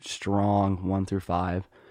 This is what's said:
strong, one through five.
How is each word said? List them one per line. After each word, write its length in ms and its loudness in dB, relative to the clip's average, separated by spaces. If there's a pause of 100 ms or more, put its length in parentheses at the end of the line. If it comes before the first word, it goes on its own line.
strong, 840 0
one 180 0
through 160 -2
five. 480 -2 (220)